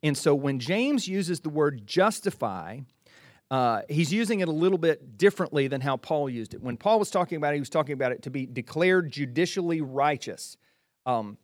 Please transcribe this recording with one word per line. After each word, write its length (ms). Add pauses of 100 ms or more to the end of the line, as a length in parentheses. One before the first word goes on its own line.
And 140
so 180
when 240
James 480
uses 320
the 100
word 380
justify, 920 (680)
uh, 380
he's 240
using 300
it 80
a 20
little 260
bit 400
differently 520
than 100
how 160
Paul 340
used 240
it. 80
When 140
Paul 240
was 100
talking 280
about 160
it, 20
he 60
was 80
talking 240
about 180
it 120
to 60
be 160
declared 640
judicially 720
righteous. 760 (480)
Um, 380